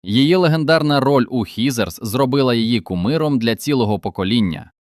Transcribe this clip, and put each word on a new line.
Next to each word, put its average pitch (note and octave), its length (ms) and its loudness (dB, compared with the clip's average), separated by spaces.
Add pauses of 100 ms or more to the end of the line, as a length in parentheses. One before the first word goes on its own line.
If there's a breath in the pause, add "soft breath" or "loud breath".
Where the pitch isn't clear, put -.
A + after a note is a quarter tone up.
Її C3+ 320 2
легендарна D#3 640 2
роль C3 300 2
у A#2+ 140 -2
"Хізерс" A2+ 580 -4
зробила B2+ 520 0
її A2+ 260 0
кумиром C3 580 -2
для A2+ 180 0
цілого A2+ 420 0
покоління, G2 720 -4 (120)